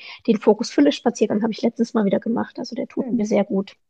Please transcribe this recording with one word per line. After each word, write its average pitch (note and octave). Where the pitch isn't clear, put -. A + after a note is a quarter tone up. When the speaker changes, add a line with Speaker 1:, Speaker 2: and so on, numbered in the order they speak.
Speaker 1:
den G#3+
Fokus-Fülle-Spaziergang A3+
hab A#3
ich -
letztens A#3
mal G#3+
wieder G3
gemacht. A3
Also A#3+
der B3
tut -
Speaker 2:
Hm. B3
Speaker 1:
mir G#3
sehr G#3
gut, G3